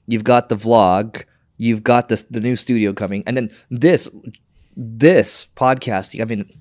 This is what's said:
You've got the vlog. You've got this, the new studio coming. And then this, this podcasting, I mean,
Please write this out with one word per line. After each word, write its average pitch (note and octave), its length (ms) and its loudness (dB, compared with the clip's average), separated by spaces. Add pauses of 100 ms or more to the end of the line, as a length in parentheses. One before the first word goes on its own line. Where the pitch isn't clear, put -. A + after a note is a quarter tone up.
You've A2+ 160 -2
got A#2+ 240 2
the A2+ 80 -2
vlog. G#2+ 680 2 (340)
You've A2+ 260 -2
got A#2+ 240 2
this, A2 160 -2
the A#2+ 160 -10
new A#2+ 160 -2
studio G#2+ 380 -2
coming. G2+ 340 -6
And A#2+ 100 -4
then A#2 140 -4 (180)
this, C#3 400 2 (680)
this A#2+ 800 2
podcasting, B2+ 680 -2
I A2+ 40 -6
mean, G#2+ 240 -6 (120)